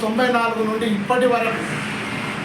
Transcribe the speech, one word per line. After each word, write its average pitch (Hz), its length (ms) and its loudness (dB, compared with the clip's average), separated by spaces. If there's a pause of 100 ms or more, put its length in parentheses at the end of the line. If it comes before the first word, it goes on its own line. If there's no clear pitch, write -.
తొంభై 226 240 2
నాలుగు 226 420 2
నుండి 226 180 0 (100)
ఇప్పటి 247 360 2
వరకు 226 300 0 (800)